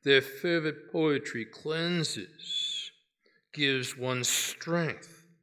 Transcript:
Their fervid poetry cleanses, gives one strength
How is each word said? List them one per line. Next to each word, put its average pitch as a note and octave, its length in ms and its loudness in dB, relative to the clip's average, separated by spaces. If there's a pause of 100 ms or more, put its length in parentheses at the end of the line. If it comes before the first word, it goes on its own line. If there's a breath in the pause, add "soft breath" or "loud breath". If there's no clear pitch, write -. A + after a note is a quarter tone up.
Their C#3 180 8
fervid D#3+ 680 -2
poetry C#3+ 540 2
cleanses, - 1500 -4 (640 soft breath)
gives C3+ 440 -2
one B2+ 260 -2
strength - 1000 -2 (180)